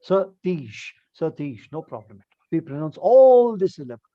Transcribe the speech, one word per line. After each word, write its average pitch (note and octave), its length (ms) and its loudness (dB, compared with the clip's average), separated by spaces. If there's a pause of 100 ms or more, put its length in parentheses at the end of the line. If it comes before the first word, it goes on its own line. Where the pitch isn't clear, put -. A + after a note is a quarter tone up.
Satish, F3+ 840 -6 (260)
Satish, D3 520 -10
no D#3 100 -14
problem G#2+ 380 -18
at - 60 -20 (100)
all. - 160 -20
We E3 100 -4
pronounce D3+ 360 -12
all A#3+ 600 4
the F#3+ 120 -2
syllables. B2 460 -16